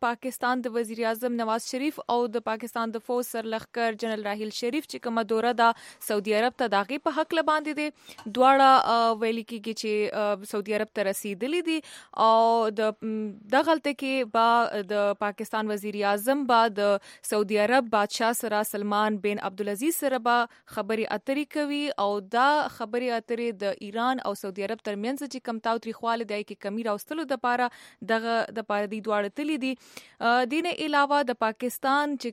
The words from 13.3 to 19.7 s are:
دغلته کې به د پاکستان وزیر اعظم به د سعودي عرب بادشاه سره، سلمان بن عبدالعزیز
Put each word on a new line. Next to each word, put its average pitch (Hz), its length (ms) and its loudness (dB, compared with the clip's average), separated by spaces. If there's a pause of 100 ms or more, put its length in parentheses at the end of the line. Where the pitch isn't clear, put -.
دغلته 294 360 2
کې 269 320 -2
به 226 580 2
د 202 300 2
پاکستان 214 580 -4
وزیر 208 360 -4
اعظم 233 400 0
به 233 220 6
د 202 320 2 (220)
سعودي 208 360 0
عرب 233 320 4
بادشاه 220 420 2
سره، 214 300 0
سلمان 208 540 0
بن 202 220 -2
عبدالعزیز 202 580 -4